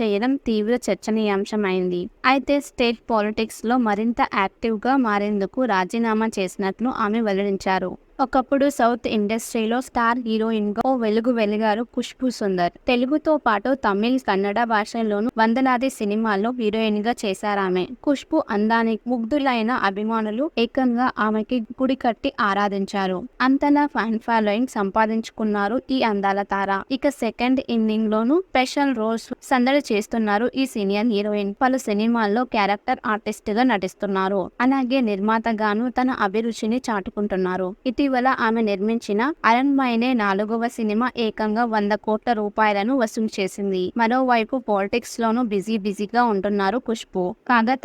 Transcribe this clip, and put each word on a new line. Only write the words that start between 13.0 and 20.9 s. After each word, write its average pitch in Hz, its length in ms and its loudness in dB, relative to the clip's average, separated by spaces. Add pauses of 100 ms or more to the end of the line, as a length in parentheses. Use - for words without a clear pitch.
పాటు 214 240 2 (160)
తమిళ్, 214 300 2 (120)
కన్నడ 202 300 0 (120)
భాషల్లోనూ 214 580 0 (120)
వందలాది 254 560 2
సినిమాల్లో 214 540 0 (100)
హీరోయిన్ 214 460 0
గా 240 60 0 (100)
చేశారామె. 196 600 0 (220)
ఖుష్బూ 294 340 0 (160)
అందానికి 226 480 2 (100)
ముగ్ధులైన 240 600 0 (160)
అభిమానులు 214 580 -2 (180)
ఏకంగా 247 440 0 (180)